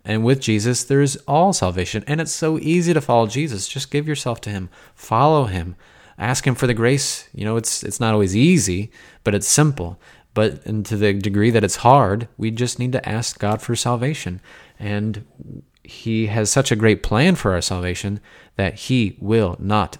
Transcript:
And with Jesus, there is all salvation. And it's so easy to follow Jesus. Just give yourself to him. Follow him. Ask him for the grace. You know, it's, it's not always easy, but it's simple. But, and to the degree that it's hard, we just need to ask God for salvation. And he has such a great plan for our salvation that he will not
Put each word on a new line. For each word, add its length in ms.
And 200
with 160
Jesus, 440
there 180
is 140
all 260
salvation. 540
And 140
it's 120
so 260
easy 360
to 60
follow 260
Jesus. 420
Just 220
give 180
yourself 340
to 80
him. 200
Follow 500
him. 320
Ask 300
him 80
for 120
the 80
grace. 600
You 100
know, 120
it's, 260
it's 180
not 140
always 220
easy, 540
but 120
it's 120
simple. 540
But, 300
and 220
to 100
the 160
degree 380
that 140
it's 120
hard, 520
we 120
just 280
need 140
to 160
ask 300
God 220
for 160
salvation. 640
And 460
he 460
has 220
such 220
a 40
great 260
plan 320
for 180
our 80
salvation 600
that 180
he 460
will 380
not 420